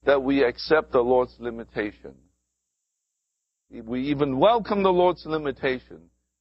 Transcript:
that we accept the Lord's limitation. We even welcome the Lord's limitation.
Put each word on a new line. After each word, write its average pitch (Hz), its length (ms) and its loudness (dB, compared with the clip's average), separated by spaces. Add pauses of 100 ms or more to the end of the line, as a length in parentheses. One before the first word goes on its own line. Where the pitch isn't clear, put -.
that 139 180 4
we 139 200 2
accept 151 500 0
the 127 80 4
Lord's 123 380 2
limitation. 110 760 -10 (1600)
We 117 380 -8
even 139 300 -2
welcome 202 440 2
the 190 100 2
Lord's 180 340 2
limitation. 131 840 -6 (300)